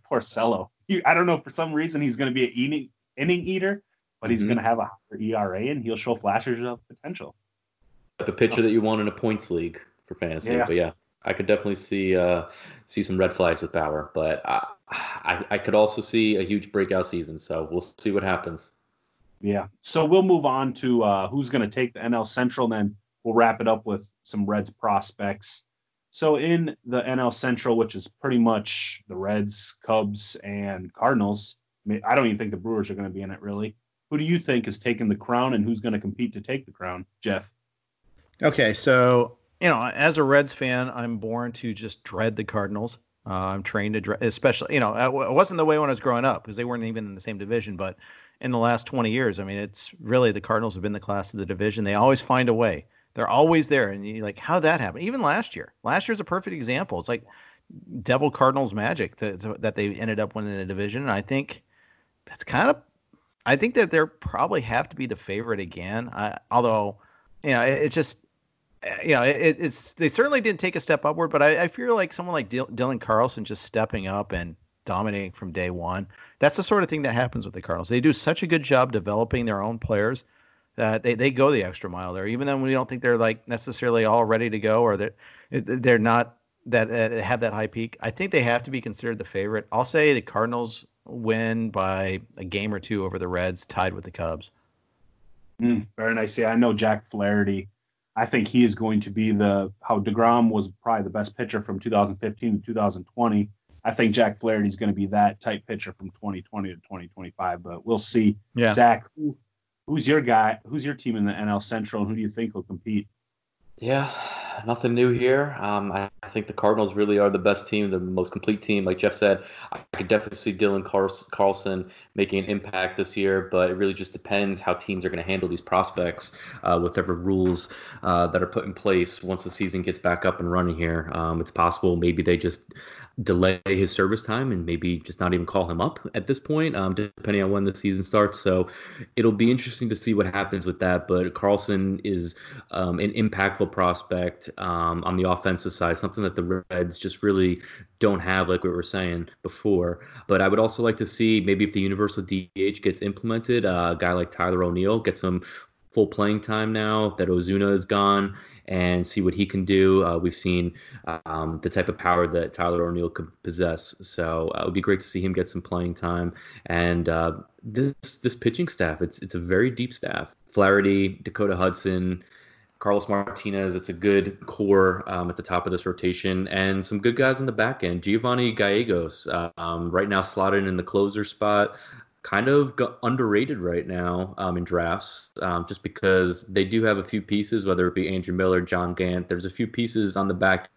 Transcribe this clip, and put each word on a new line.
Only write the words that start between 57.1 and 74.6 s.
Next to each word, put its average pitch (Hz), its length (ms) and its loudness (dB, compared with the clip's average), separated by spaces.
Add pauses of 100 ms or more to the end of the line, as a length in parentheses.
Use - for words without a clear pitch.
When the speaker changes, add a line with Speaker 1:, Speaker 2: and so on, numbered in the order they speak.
Speaker 3:
Devil 135 300 2
Cardinals 131 420 4
magic 107 420 -2
to, 101 200 -6
to, 104 240 -8
that 107 160 -2
they 104 180 -2
ended 110 240 -4
up 107 160 -4
winning 104 220 -6
the 95 80 -6
division. 101 380 -6
And 135 100 -2
I 98 100 0
think 135 400 -6 (640)
that's - 160 -16
kind 180 260 0
of, - 80 2 (720)
I 123 80 6
think 214 200 0
that 190 180 4
they're 160 160 4
probably 156 540 -2
have 113 260 -2
to - 80 -18
be 131 100 -6
the 110 100 -6
favorite 104 440 -6
again. 95 520 -8
I, 104 240 -4 (140)
although, 110 460 2 (480)
you 147 60 0
know, 120 120 4
it, 135 200 2
it 147 100 0
just, - 260 -2 (840)
you 156 120 4
know, 123 80 4
it, 143 380 4
it's, - 340 -6
they 156 140 0
certainly 277 320 2
didn't 208 200 -2
take 185 160 -2
a 160 40 -2
step 151 240 0
upward, 160 260 0
but 147 100 2
I, 151 220 6
I 175 60 2
feel 247 260 0
like 190 180 0
someone 175 220 -8
like 131 140 -2
Dil-, 123 180 -4
Dylan 123 340 -2
Carlson 113 440 2
just 104 180 -8
stepping 110 460 -2
up 98 240 -4
and 87 240 -6 (280)